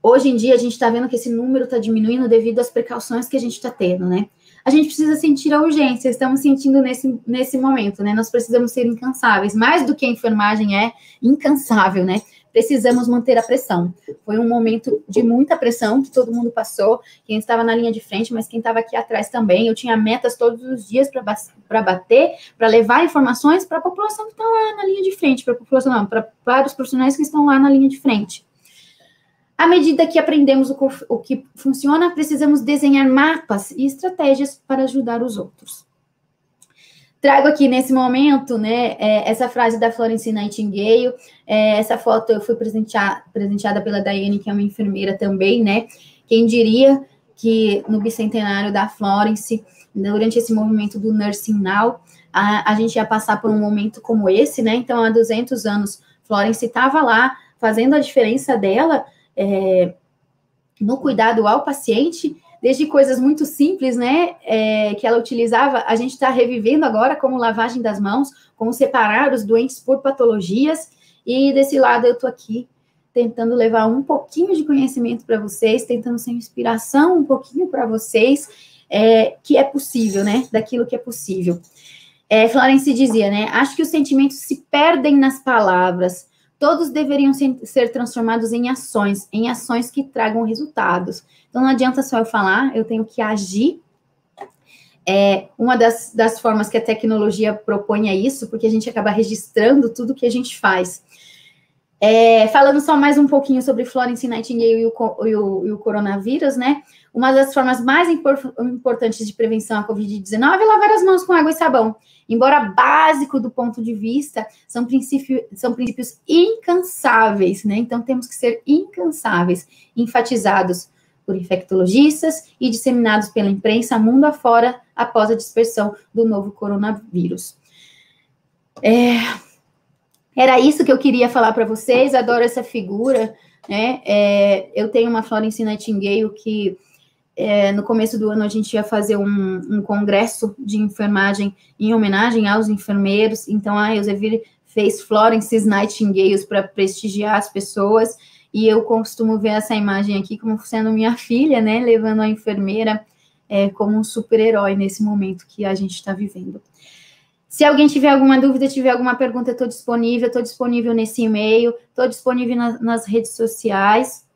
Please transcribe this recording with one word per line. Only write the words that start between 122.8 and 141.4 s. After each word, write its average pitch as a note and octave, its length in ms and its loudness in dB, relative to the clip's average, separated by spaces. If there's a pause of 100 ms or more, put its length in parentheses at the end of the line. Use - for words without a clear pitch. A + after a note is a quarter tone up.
pela G3+ 220 -2
imprensa A3 500 0
mundo B3 240 4
afora B3 560 2 (160)
após A3+ 340 0
a A3+ 60 2
dispersão A3 580 -2 (200)
do A3+ 100 0
novo G3+ 280 -2
coronavírus. G3+ 1080 -6 (1200)
É, A#3+ 360 4 (1160)
era B3+ 240 6
isso C#4+ 280 4
que C#4 60 2
eu C4 60 6
queria B3 300 2
falar A#3 240 2
pra A3+ 140 -2
vocês, B3+ 500 0
adoro A#3+ 300 2
essa A#3 180 -4
figura, A3 720 -4 (320)
né? A3 380 -4
É, G3+ 680 2
eu G#3+ 160 -4
tenho A#3 200 2
uma A3+ 120 -2
Florence A3 440 -4
Nightingale G#3 640 -2
que, G#3 480 -6 (580)
é, G3+ 380 0
no G3+ 100 -4
começo A3+ 340 -2
do G#3+ 120 -2
ano G#3+ 160 -2
a - 20 -4
gente G#3+ 280 -6
ia G#3 100 -2
fazer G#3 320 -2
um, G3 520 -4
um G#3 120 -2
congresso G#3 760 -2
de G#3+ 200 -6
enfermagem G3+ 760 -2 (240)